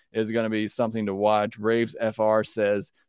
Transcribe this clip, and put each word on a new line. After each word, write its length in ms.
is 180
gonna 180
be 180
something 400
to 80
watch. 440
Braves 420
F 180
R 260
says, 480